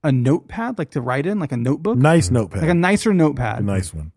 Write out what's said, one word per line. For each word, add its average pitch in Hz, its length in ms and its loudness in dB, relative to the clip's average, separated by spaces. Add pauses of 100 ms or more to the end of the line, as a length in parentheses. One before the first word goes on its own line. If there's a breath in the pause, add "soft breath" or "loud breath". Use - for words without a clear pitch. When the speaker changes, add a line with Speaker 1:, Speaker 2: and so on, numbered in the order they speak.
Speaker 1:
a 147 80 2
notepad, 160 640 -2
like, 160 140 -8
to 139 80 -4
write 127 260 -4
in, 202 140 -2
like 147 100 -6
a 127 60 -6
notebook. 147 420 -2
Speaker 2:
Nice 156 320 4
notepad. 110 320 0
Speaker 1:
Like 165 80 2
a 175 40 2
nicer 196 380 2
notepad. 143 460 0
Speaker 2:
A 101 60 -4
nice 95 280 -2
one. 78 240 -12